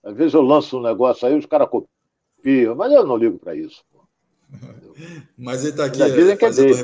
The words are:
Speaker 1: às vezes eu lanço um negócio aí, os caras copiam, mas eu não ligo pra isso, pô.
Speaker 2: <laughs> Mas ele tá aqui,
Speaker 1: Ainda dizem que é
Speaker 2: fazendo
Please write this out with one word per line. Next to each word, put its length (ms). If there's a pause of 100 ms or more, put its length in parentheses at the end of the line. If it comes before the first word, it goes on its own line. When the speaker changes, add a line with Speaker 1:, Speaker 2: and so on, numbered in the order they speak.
Speaker 1:
às 140
vezes 160
eu 80
lanço 380
um 20
negócio 460
aí, 100
os 80
caras 240
copiam, 1080
mas 160
eu 140
não 100
ligo 220
pra 180
isso, 280 (100)
pô. 80 (480)
Speaker 2:
<laughs> 880
Mas 260
ele 120
tá 100
aqui, 180
Speaker 1:
Ainda 120
dizem 220
que 60
é 60
Speaker 2:
fazendo 160 (180)